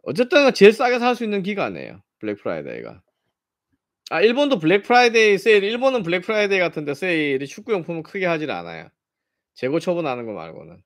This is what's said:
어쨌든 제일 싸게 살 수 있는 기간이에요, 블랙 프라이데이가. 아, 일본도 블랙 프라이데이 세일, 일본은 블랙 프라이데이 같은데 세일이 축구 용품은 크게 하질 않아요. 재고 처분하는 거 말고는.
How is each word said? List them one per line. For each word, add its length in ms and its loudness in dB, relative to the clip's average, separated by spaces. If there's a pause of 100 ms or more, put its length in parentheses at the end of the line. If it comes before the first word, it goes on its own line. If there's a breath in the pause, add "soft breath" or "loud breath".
어쨌든 500 2
제일 180 10
싸게 260 0
살 160 0
수 100 -6
있는 180 -4
기간이에요, 600 -8 (160)
블랙 180 -6
프라이데이가. 640 -10 (1080)
아, 100 -2
일본도 380 2
블랙 240 2
프라이데이 560 4
세일, 260 4
일본은 380 -2
블랙 180 -2
프라이데이 380 -2
같은데 360 -4
세일이 520 -2
축구 260 -10
용품은 300 -6
크게 240 -6
하질 240 -2
않아요. 380 -10 (680)
재고 260 -4
처분하는 460 -4
거 80 -10
말고는. 520 -16